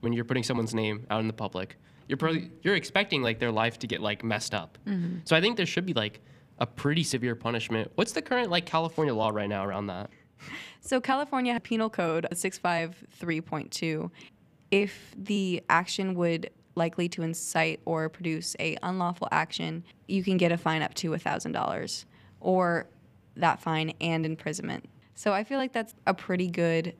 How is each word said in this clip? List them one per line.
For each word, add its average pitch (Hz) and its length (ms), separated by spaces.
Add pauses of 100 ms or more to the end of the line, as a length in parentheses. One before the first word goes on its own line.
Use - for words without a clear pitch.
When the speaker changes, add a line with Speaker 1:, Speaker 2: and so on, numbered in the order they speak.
Speaker 1:
when 117 120
you're 117 140
putting 127 160
someone's 117 320
name 110 360
out 107 100
in 110 60
the 110 60
public? 98 440 (300)
You're 139 100
probably, 160 340 (120)
you're 196 120
expecting, 180 480
like, 113 160
their 117 140
life 113 280
to 123 60
get, 92 140
like, 104 240
messed 107 280
up. 87 320
Speaker 2:
Mm-hmm. 180 400
Speaker 1:
So 160 120
I 160 40
think 226 160
there 190 100
should 180 200
be, 180 60
like, 107 280 (380)
a 120 80
pretty 151 380
severe 123 320
punishment. 113 580
What's 220 160
the - 120
current, 247 280
like, 175 160
California 160 480
law 110 140
right 104 200
now 101 160
around 101 220
that? 95 240 (720)
Speaker 2:
So 262 200
California 262 600
Penal 220 280
Code 165 440
six 185 260
five 170 540
three 165 280
point 160 300
two, 165 400 (640)
if 196 440
the 196 520
action 180 460
would 170 360 (240)
likely 170 360
to 175 120
incite 165 640
or 160 240
produce 165 500
a 160 240
unlawful 180 480
action, 160 540 (240)
you 185 160
can 185 120
get 175 140
a 170 60
fine 160 260
up - 120
to 160 200
a 170 40
thousand - 340
dollars, - 540 (340)
or 180 480 (480)
that - 240
fine 160 400
and 165 260
imprisonment. - 640 (260)
So - 180
I 202 120
feel 269 140
like 262 140
that's 226 220 (140)
a 190 60
pretty 185 340
good 170 520